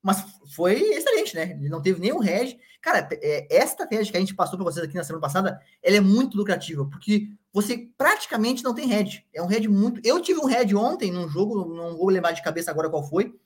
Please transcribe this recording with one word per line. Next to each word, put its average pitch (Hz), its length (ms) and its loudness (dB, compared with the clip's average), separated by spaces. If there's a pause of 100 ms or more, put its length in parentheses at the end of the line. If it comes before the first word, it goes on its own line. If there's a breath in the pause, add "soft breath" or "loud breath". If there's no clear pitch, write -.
mas 190 220 0 (320)
foi 185 240 2
excelente, 427 560 0
né? 160 240 -4
Ele 143 80 -4
não 156 140 -4
teve 185 180 2
nenhum 240 200 0
head. 220 380 0 (240 soft breath)
Cara, 226 300 0
é, 147 420 -4
esta 311 320 4
head 214 240 -2
que - 60 -8
a 180 40 2
gente 190 140 0
passou 180 240 -2
pra 190 60 -6
vocês 165 220 -4
aqui 143 100 -10
na 175 80 -4
semana 160 180 -8
passada, 160 380 -2 (240 loud breath)
ela 196 140 6
é - 20 6
muito 208 380 4
lucrativa, 170 480 -2
porque 208 420 -2 (240)
você 214 460 -2
praticamente 254 640 0
não 254 100 -2
tem 269 140 -4
head. 208 460 -2
É 160 100 -8
um 175 40 -4
head 220 200 0
muito, 208 380 2
eu 320 160 2
tive 349 180 0
um 285 60 -2
head 240 300 4
ontem 240 360 0
num 175 160 -4
jogo, 190 380 -2 (100)
não 170 220 -8
vou 185 120 2
lembrar 175 220 4
de 165 100 -8
cabeça 165 300 -4
agora 156 180 -2
qual 147 140 -4
foi 190 420 -2